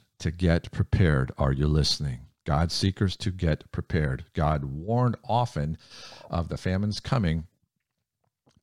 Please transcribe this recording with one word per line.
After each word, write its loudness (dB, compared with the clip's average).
to -2
get 2
prepared. 2
Are 2
you 2
listening? 2
God 2
seekers 0
to -4
get -2
prepared. -2
God 0
warned -2
often -2
of -2
the -6
famine's -2
coming 0